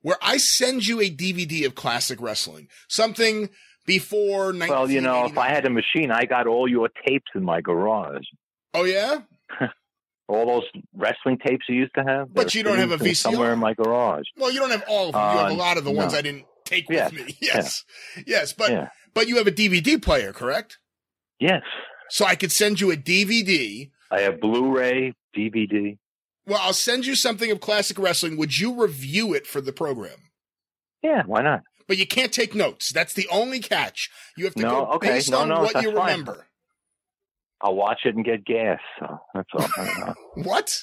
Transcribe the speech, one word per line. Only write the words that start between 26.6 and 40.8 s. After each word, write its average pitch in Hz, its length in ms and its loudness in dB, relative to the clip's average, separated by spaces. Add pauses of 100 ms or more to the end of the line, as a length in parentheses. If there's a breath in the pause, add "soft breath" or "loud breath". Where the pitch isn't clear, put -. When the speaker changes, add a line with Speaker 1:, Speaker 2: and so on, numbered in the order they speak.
Speaker 1:
I'll 185 120 2
send 247 320 0
you 269 100 0
something 226 340 0
of 208 100 0
classic 208 380 0
wrestling. 175 380 0
Would 151 200 -2
you 240 240 0
review 165 540 0
it 135 140 -2
for 143 120 -4
the 131 120 -8
program? 120 580 -6 (720)
Speaker 2:
Yeah, 302 240 2
why 110 160 2
not? 143 200 2 (260)
Speaker 1:
But 190 100 2
you 190 80 2
can't 254 260 0
take 247 220 -2
notes. 165 380 -2
That's 165 220 -2
the 190 180 -4
only 247 260 0
catch. 165 500 -4 (280 loud breath)
You 156 80 -6
have 190 100 -4
to 110 80 -2
Speaker 2:
No, 113 80 0
Speaker 1:
go 127 220 2
Speaker 2:
okay. - 160 0
Speaker 1:
based 127 240 2
Speaker 2:
No, 131 80 4
Speaker 1:
on 151 80 2
Speaker 2:
no, 160 140 2
Speaker 1:
what 220 120 2
Speaker 2:
that's 226 100 2
Speaker 1:
you 214 80 0
Speaker 2:
fine. 202 200 2
Speaker 1:
remember. 131 340 -8 (1160)
Speaker 2:
I'll 98 120 2
watch 101 320 0
it 113 100 0
and 113 80 -2
get 110 220 -2
gas. 113 340 0 (180)
So 76 200 -12 (160)
that's 95 180 -6
all. - 240 -2
I 92 80 -6
don't - 220 -6
know. - 80 -8 (220)
Speaker 1:
<laughs> - 80 -8
What? - 380 -2